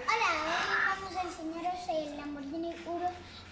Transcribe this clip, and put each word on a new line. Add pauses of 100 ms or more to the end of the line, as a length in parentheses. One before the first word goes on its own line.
Hola, (180)
hoy
vamos
a
enseñaros (100)
el
Lamborghini (100)
Urus, (420)